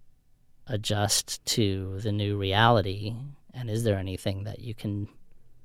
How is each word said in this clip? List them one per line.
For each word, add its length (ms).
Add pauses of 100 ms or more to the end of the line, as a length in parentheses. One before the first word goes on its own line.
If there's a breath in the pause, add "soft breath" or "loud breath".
(680)
adjust 800
to 540
the 120
new 240
reality, 800 (380)
and 180
is 140
there 140
anything 460
that 160
you 140
can 340 (560)